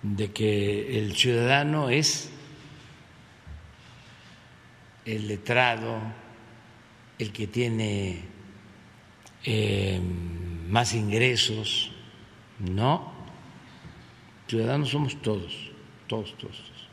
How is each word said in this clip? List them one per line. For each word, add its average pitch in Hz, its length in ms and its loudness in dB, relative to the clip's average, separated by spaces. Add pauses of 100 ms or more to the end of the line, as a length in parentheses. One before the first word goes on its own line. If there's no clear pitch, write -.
de 104 300 -2
que 104 640 2
el 104 180 0
ciudadano 135 720 4
es 147 420 2 (2750)
el 110 240 -4
letrado, 113 720 2 (1200)
el 107 120 -4
que 104 160 -4
tiene, 104 760 0 (1200)
eh, 98 560 2 (720)
más 113 240 4
ingresos, 110 960 2 (680)
¿no? 104 520 2 (1400)
Ciudadanos 123 420 2
somos 139 320 -2
todos, 107 500 -4 (360)
todos, 110 300 -6
todos, - 180 -14
todos. - 380 -20